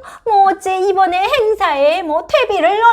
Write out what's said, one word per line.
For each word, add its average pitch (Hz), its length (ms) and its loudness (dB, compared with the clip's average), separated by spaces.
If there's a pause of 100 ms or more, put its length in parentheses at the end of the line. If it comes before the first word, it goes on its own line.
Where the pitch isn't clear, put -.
(260)
뭐, 392 260 2
어째 381 280 -4
이번에 370 440 0
행사에 392 800 0
뭐, 320 240 -4
퇴비를 415 540 0 (120)